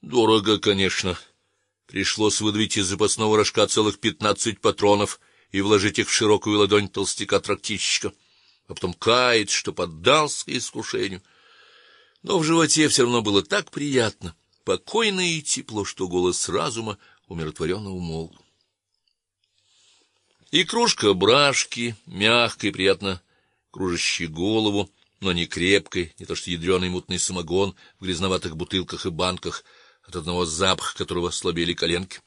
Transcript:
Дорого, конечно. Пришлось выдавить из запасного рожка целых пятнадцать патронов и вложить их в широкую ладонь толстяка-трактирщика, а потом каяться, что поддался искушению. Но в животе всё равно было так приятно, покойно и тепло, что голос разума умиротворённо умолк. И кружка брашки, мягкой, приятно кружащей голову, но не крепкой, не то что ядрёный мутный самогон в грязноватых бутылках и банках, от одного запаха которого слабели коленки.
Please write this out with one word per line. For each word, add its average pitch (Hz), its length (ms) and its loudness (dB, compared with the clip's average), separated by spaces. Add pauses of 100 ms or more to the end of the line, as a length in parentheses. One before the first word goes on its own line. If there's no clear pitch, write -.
Дорого, 110 560 4
конечно. 95 580 0 (720)
Пришлось 101 540 0
выдавить 107 340 0
из 98 100 0
запасного 107 520 2
рожка 104 280 2
целых 107 320 0
пятнадцать 107 600 -2
патронов 101 600 2 (300)
и 98 120 -2
вложить 101 360 4
их 107 100 0
в - 40 -2
широкую 104 460 2
ладонь 104 300 4
толстяка-трактирщика, 98 1200 -4 (540)
а - 80 -16
потом 90 180 -6
каяться, 117 640 2
что - 160 -6
поддался 90 720 0 (100)
искушению. 107 680 -6 (1000)
Но 190 160 0
в 156 60 0
животе 156 440 4
всё 135 160 4
равно 120 180 2
было 101 200 4
так - 280 -2
приятно, 120 680 -2 (280)
покойно 190 640 -2
и 165 140 -2
тепло, 110 460 -6
что - 220 -6
голос 90 420 0
разума 110 480 -4 (280)
умиротворённо 85 640 -6
умолк. 82 440 -8 (2250)
И 175 140 4
кружка 185 500 2
брашки, 117 880 2
мягкой, 110 680 0
приятно 92 520 0 (480)
кружащей 87 560 -4
голову, 101 640 -2 (300)
но 98 120 -2
не 85 140 -2
крепкой, 90 720 0
не 90 80 -16
то 82 80 -6
что - 160 -10
ядрёный 90 400 0
мутный 90 280 -6
самогон 90 560 -2 (240)
в - 60 -20
грязноватых 90 520 -2
бутылках 87 500 -4
и 95 40 -2
банках, 87 540 -4 (380)
от - 140 -14
одного 87 300 -2
запаха 87 500 0
которого 87 340 -4
слабели 85 440 -2
коленки. 85 520 -4